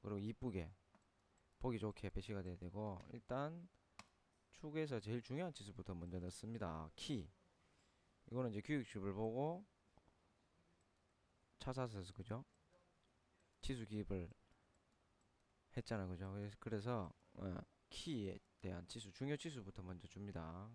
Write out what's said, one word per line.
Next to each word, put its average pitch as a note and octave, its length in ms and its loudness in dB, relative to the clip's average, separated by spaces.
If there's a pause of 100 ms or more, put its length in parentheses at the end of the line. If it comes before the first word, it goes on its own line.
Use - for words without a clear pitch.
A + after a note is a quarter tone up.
그리고 G2+ 160 2
이쁘게, G2 560 2 (840)
보기 A#2+ 200 4
좋게 G#2 300 0
배치가 G2 320 0
돼야 F2+ 160 -2
되고, F#2+ 420 -2 (140)
일단 D3 560 0 (840)
축에서 D3+ 480 2
제일 A#2 220 2
중요한 D#3 320 0
지수부터 G2 420 -4
먼저 F2 240 0
넣습니다. F2+ 760 -2
키. G2+ 360 0 (960)
이거는 B2 240 2
이제 G#2 100 2
규격집을 G#2+ 540 2
보고 C3 520 2 (1900)
찾아서, B2+ 420 0 (120)
그죠? A2 300 -2 (1200)
지수 A#2+ 240 2
기입을 G2 440 0 (1500)
했잖아, G2 280 2
그죠? F#2 280 -2
그래서, G2+ 260 -4
그래서, A2 540 2 (220)
어, F#2+ 200 0 (340)
키에 G#2+ 480 0 (220)
대한 F2+ 280 -2
지수, G#2 260 -6
중요 C#3+ 240 2
지수부터 A2+ 460 -6
먼저 F2+ 240 -4
줍니다. F#2 680 -4